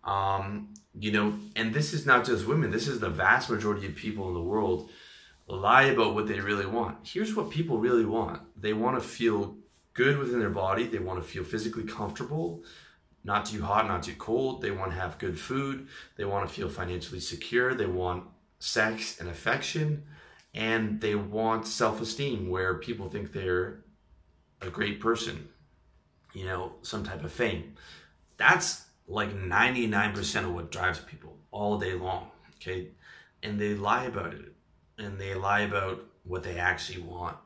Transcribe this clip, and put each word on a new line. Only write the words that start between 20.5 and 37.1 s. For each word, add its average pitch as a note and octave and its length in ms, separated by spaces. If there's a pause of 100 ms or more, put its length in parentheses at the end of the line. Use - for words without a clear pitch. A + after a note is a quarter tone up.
And A2 460
they G#2 140
want G#2+ 520
self-esteem, A2 840
where F#2 240
people G2+ 340
think G2+ 240
they're F#2 520 (760)
a F#2+ 80
great G2+ 320
person, - 480 (840)
you F#2+ 100
know, F#2 280 (100)
some G#2 220
type - 200
of - 80
fame. G#2+ 420 (640)
That's, - 480 (240)
like, G#2 260
ninety-nine G#2 800
percent G2+ 320
of F2 80
what E2 160
drives F2+ 300
people - 380 (120)
all G#2 280
day F#2 160
long, F2+ 360 (260)
okay? F#2 340 (520)
And G#2 160
they G#2 160
lie G#2+ 300
about F2+ 300
it. - 200 (440)
And G2+ 200
they G2 160
lie G2 260
about G2 440 (180)
what F2+ 200
they F2 160
actually F2+ 440
want. F2 440